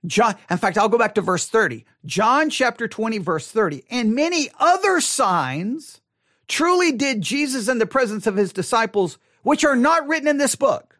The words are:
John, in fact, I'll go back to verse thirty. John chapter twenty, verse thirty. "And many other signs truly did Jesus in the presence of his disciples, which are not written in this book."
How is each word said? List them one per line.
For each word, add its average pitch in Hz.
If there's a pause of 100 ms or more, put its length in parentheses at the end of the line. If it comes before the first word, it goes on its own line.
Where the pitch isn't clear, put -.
John, 214 (120)
in 180
fact, 190
I'll 214
go 220
back 226
to 208
verse 175
thirty. 165 (220)
John 247
chapter 240
twenty, 220
verse 160
thirty. 190
"And 226
many 311 (100)
other 370
signs 185 (460)
truly 349
did 254
Jesus 254
in 247
the 226
presence 214
of 196
his 202
disciples, 208 (240)
which 302
are 285
not 294
written 302
in 294
this 277
book." -